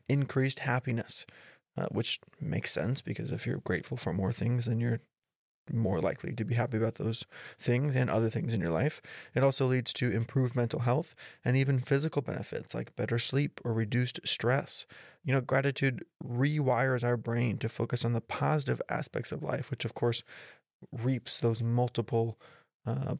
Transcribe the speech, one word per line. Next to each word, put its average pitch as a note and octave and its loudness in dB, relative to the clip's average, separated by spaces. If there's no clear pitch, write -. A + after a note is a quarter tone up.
increased C3+ 2
happiness, B2 -2
uh, F#2 -2
which - -2
makes - 0
sense A#2 0
because - -6
if - -4
you're A#2 0
grateful G#2+ -4
for E2+ -4
more F#2+ 0
things, A#2 0
then A2+ 2
you're A#2 0
more G2+ 2
likely - -2
to A#2 -4
be A2+ 0
happy A#2 0
about A2 0
those A2+ -4
things C3 2
and B2+ 2
other A2+ 2
things - -2
in A2+ 0
your E2+ 0
life. F#2+ 0
It C3 2
also C3+ 4
leads B2+ 2
to B2 0
improved A#2+ 0
mental A#2+ 0
health C3 0
and B2 2
even C3+ 4
physical C#3+ 0
benefits - -6
like A#2 -8
better A#2 0
sleep C#3+ 0
or A#2 -2
reduced A#2 0
stress. - 0
You C3+ 0
know, C#3 4
gratitude C3+ 0
rewires C3 2
our B2 2
brain A#2 0
to A#2+ -2
focus - -2
on A#2 2
the A#2 0
positive C#3 -2
aspects - -4
of - -4
life, - -4
which - -2
of G#2+ -6
course - 0
reaps B2 0
those A#2 2
multiple, A#2 0
uh, C3 -2